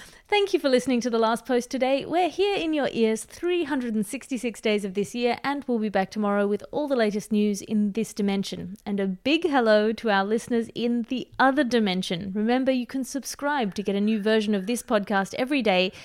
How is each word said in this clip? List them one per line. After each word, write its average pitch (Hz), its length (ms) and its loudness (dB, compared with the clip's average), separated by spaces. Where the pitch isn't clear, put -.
Thank 403 240 2
you 320 80 2
for 285 80 0
listening 247 320 4
to 247 80 -2
The 233 100 0
Last 226 280 2
Post 247 240 0
today. 262 340 0
We're 339 240 2
here 403 260 0
in 320 200 -2
your 277 180 0
ears 220 320 0
three 349 400 -2
hundred 254 300 -2
and 214 100 0
sixty-six 240 560 -6
days 208 240 0
of 190 80 -6
this 196 220 -4
year, 240 280 0
and 277 240 -4
we'll 240 120 0
be 214 100 -2
back 190 220 0
tomorrow 202 360 0
with 202 240 -2
all 294 160 -2
the 277 100 0
latest 214 360 0
news 208 300 2
in 208 300 0
this 220 200 -2
dimension. 196 720 -2
And 202 160 -4
a 196 60 0
big 277 380 0
hello 220 500 4
to 226 160 -2
our 196 160 2
listeners 226 480 -2
in 240 340 -2
the 247 200 -6
other 269 260 4
dimension. 196 680 0
Remember, 247 360 2
you 247 160 0
can 269 180 -6
subscribe 269 680 -4
to 208 80 -4
get 196 140 -2
a 202 60 0
new 214 180 0
version 214 340 2
of 190 120 -2
this 233 160 -2
podcast 202 560 0
every 262 240 0
day 185 300 2